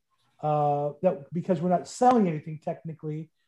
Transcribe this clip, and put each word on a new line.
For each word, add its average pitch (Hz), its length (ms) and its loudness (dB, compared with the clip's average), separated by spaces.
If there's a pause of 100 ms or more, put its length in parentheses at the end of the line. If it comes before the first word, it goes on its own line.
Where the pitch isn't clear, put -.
(420)
uh, 147 500 0 (100)
that 185 300 -2
because 170 300 -2
we're 180 80 0
not 180 180 0
selling 247 400 4
anything 156 340 -6
technically, 156 680 -8 (180)